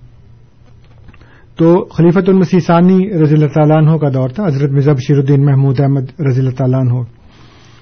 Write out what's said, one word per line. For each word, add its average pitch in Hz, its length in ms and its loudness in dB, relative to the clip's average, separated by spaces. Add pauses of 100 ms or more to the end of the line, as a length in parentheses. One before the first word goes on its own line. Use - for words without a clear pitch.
(1600)
تو 170 280 2
خلیفۃ 175 420 0
المسیح 185 320 2
ثانی 185 500 2 (140)
رضی 151 120 2
اللہ 151 120 2
تعالیٰ 156 300 0
عنہ 156 200 2
کا 147 160 -2
دور 131 160 -2
تھا، 208 160 -6
حضرت 139 260 -2
مرزا 139 200 0
بشیر 139 260 -2
الدین 139 280 0
محمود 135 340 0
احمد 135 480 -4
رضی 131 140 -2
اللہ 131 100 -2
تعالیٰ 131 280 -2
عنہ، 123 140 -2 (880)